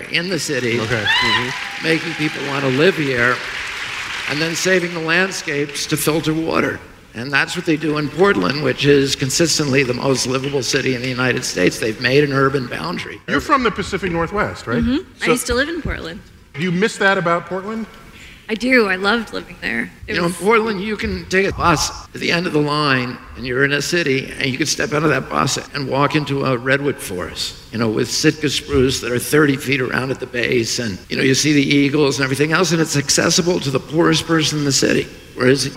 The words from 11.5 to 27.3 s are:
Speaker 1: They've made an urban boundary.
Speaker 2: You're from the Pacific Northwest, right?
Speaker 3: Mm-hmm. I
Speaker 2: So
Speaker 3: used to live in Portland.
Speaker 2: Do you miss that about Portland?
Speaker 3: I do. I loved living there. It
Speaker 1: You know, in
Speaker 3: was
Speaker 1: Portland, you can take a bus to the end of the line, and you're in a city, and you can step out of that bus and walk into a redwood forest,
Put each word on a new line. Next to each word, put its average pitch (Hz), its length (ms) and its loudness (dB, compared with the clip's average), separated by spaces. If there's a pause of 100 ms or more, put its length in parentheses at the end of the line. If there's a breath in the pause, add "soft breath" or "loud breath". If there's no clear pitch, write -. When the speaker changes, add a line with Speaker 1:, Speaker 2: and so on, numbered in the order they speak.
Speaker 1:
They've 110 240 -2
made 131 200 4
an 143 120 0
urban 135 320 2
boundary. - 600 -8
Speaker 2:
You're - 140 0
from 277 220 2
the 226 80 2
Pacific 190 420 -4
Northwest, 165 540 -2
right? 240 160 0
Speaker 3:
Mm-hmm. 262 280 0 (120)
I - 20 -2
Speaker 2:
So 233 80 4
Speaker 3:
used 247 140 0
to - 80 -2
live 277 160 0
in 339 100 -6
Portland. 180 400 -8 (320)
Speaker 2:
Do 139 80 -10
you 180 100 0
miss 185 280 0
that 196 180 4
about 175 300 0
Portland? 202 400 -6 (640 loud breath)
Speaker 3:
I 220 60 -4
do. 240 340 4
I 190 60 0
loved 202 380 0
living 92 280 -10
there. 117 300 -4 (160)
It - 60 -8
Speaker 1:
You 160 80 -2
know, 175 60 2
in - 0 -
Speaker 3:
was 175 100 -2
Speaker 1:
Portland, 214 440 2
you 214 160 -4
can 185 340 -6
take 190 180 2
a 156 40 -2
bus - 560 0
to - 100 -12
the 135 120 -2
end 170 160 0
of 160 60 -4
the 151 80 4
line, 139 580 0 (180)
and 113 80 -10
you're 131 200 0
in 139 80 2
a 143 100 0
city, 135 560 0
and - 80 0
you 127 100 -2
can 151 120 0
step 151 240 -2
out 147 100 2
of 160 60 4
that 139 200 0
bus 143 300 0 (160)
and 139 140 -6
walk 139 260 2
into 139 300 0
a 135 120 2
redwood 131 400 0
forest, - 600 -8 (160)